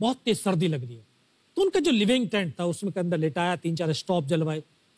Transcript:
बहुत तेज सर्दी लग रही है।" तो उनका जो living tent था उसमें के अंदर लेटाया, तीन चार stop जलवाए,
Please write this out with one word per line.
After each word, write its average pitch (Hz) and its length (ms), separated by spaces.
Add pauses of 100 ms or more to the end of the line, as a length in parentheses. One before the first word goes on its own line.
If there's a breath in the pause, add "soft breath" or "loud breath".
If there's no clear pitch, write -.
बहुत 240 240
तेज 220 160
सर्दी 180 280
लग 143 160
रही 120 100
है।" 113 120 (500)
तो 359 60
उनका 392 180
जो 311 100
living 233 380
tent 185 320
था 175 40
उसमें 175 280
के 190 80
अंदर 175 180
लेटाया, 170 380
तीन 165 200
चार 160 160
stop 170 320
जलवाए, 156 360 (380)